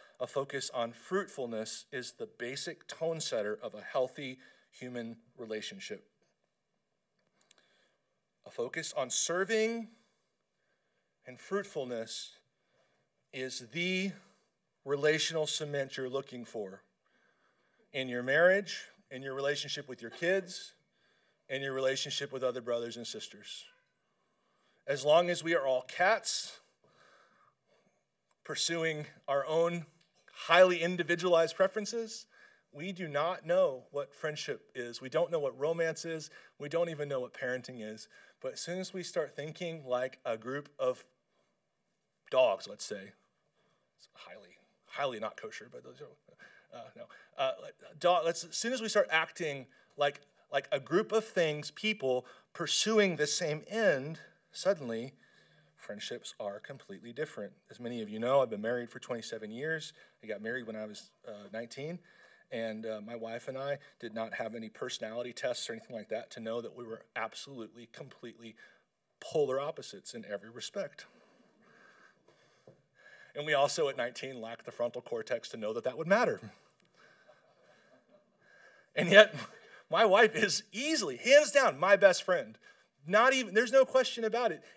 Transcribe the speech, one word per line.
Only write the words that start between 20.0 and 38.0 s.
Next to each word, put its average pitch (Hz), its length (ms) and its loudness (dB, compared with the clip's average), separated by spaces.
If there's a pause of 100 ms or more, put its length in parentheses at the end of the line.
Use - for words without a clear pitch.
your 113 120 -12
kids, - 600 -2 (760)
in 135 120 -4
your 139 120 -4
relationship 135 600 -2
with 131 120 -4
other 127 160 0
brothers 117 360 -4
and 117 100 -10
sisters. - 640 -14 (1160)
As 139 180 -2
long 165 240 8
as 160 140 -2
we 165 140 2
are 135 100 2
all 127 160 2
cats - 800 0 (1800)
pursuing 160 600 -2 (200)
our 139 180 2
own 165 420 2 (480)
highly 180 480 8
individualized 170 760 4
preferences, 214 720 0 (460)
we 170 200 -8
do 175 140 -6
not 160 400 -2
know 165 460 4
what 143 220 -4
friendship 151 600 -6
is. 120 260 -8
We 131 80 -10
don't 165 220 2
know 170 80 0
what 127 200 -2
romance 160 460 0
is. 160 260 -8 (280)
We 139 100 -8
don't 165 200 0
even 147 200 -6
know 135 120 0
what 123 120 -8
parenting 127 480 -6
is. 107 280 -10 (340)